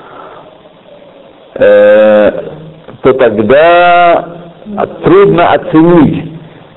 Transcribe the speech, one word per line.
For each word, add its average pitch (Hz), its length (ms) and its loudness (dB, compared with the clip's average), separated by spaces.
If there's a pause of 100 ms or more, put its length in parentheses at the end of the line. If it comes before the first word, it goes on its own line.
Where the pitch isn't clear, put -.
(1600)
Э, 104 760 2 (720)
то 131 100 2
тогда 160 1120 0 (800)
трудно 175 500 2
оценить, 160 800 0 (460)